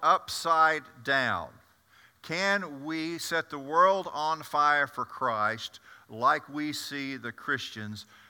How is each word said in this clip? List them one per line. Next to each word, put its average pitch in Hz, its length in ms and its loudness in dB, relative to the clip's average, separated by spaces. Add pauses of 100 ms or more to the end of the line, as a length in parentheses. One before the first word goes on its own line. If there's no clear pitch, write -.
upside 160 800 2 (200)
down? 113 460 0 (720)
Can 175 640 -2
we 160 320 -6
set 165 320 -4
the 147 100 -10
world 175 540 4
on 156 300 -2
fire 147 440 4
for 123 200 -6
Christ 110 720 -2 (300)
like 135 400 2
we 151 200 -6
see 139 460 -8
the 117 160 -8
Christians 107 720 -8 (260)